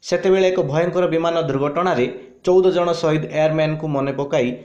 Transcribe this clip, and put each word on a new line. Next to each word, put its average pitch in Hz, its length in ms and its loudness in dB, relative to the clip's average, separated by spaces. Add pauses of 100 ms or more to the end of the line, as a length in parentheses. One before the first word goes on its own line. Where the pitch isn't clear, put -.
ସେତେବେଳେ 190 440 2
ଏକ 185 120 0
ଭୟଙ୍କର 165 460 0
ବିମାନ 165 360 0
ଦୁର୍ଘଟଣାରେ 143 640 0 (380)
ଚଉଦ 185 260 4
ଜଣ 175 220 0
ଶହୀଦ 156 380 0
ଏୟାରମ୍ୟାନଙ୍କୁ 156 580 0
ମନେ 139 240 -2
ପକାଇ 139 400 -2 (120)